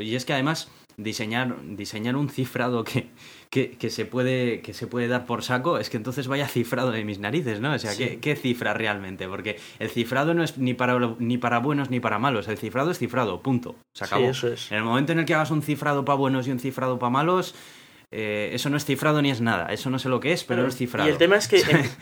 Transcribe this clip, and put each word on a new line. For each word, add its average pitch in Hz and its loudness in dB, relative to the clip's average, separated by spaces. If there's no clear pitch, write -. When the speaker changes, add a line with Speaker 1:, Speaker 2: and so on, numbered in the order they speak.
Speaker 1:
Y 110 -2
es 123 -4
que - -4
además 147 0
diseñar, 110 -2
diseñar 107 -4
un 143 0
cifrado 123 -2
que, - -2
que, 131 0
que - -6
se 110 -4
puede, 123 0
que - -12
se - -8
puede 120 -2
dar 123 0
por 110 -2
saco, 131 2
es - -4
que 123 -4
entonces 127 -4
vaya 139 0
cifrado 123 0
de 110 -2
mis 104 -4
narices, 110 -2
¿no? 143 0
O 117 0
sea, 107 -2
Speaker 2:
Sí. 107 0
Speaker 1:
¿qué, 113 -4
qué 147 0
cifra 120 0
realmente? 98 -2
Porque 98 -6
el 110 -2
cifrado 131 2
no 170 2
es 156 -2
ni 127 0
para 123 2
lo, 117 0
ni 123 0
para 120 2
buenos 139 0
ni 127 0
para 107 0
malos, 110 0
el 107 -4
cifrado 127 -2
es 175 -4
cifrado, 113 -2
punto, 127 0
se 101 -8
Speaker 2:
Sí, - -4
Speaker 1:
acabó. 120 4
Speaker 2:
eso 131 -2
es. 120 -6
Speaker 1:
En 107 0
el 110 2
momento 135 2
en 165 2
el 160 0
que 165 2
hagas 156 2
un 151 2
cifrado 143 0
pa' 143 2
buenos 135 2
y 139 0
un 127 -2
cifrado 127 -2
pa' 123 0
malos... 175 2
Eh, 104 -2
eso 127 -2
no 147 2
es 147 -2
cifrado 147 2
ni 139 4
es 117 -2
nada, 101 2
eso 113 -4
no 131 0
sé 127 -2
lo 127 2
que 135 0
es, - -2
pero 120 -2
Speaker 2:
Claro. 120 2
Speaker 1:
no 135 0
es 127 -4
cifrado. 120 0
Speaker 2:
Y - 6
el 135 0
tema 180 8
es 214 2
que 202 6
Speaker 1:
<laughs> 175 6
Speaker 2:
em-, 151 6